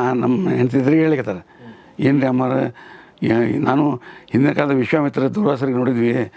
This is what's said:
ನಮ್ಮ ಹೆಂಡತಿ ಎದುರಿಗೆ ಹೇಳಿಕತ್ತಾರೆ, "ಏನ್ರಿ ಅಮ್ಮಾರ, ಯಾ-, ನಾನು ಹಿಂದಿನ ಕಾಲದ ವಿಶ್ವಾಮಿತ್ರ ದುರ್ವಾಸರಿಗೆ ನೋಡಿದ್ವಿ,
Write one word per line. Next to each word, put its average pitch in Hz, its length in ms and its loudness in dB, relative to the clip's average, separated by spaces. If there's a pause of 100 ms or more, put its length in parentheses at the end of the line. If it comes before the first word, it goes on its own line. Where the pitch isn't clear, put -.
(140)
ನಮ್ಮ 127 360 0
ಹೆಂಡತಿ 127 280 0
ಎದುರಿಗೆ 147 260 2
ಹೇಳಿಕತ್ತಾರೆ, 113 420 -2 (540)
"ಏನ್ರಿ 135 280 2
ಅಮ್ಮಾರ, 127 240 0 (720)
ಯಾ-, 117 400 0
ನಾನು 139 380 0 (300)
ಹಿಂದಿನ 135 200 2
ಕಾಲದ 143 200 0
ವಿಶ್ವಾಮಿತ್ರ 135 560 0
ದುರ್ವಾಸರಿಗೆ 139 500 0
ನೋಡಿದ್ವಿ, 120 600 0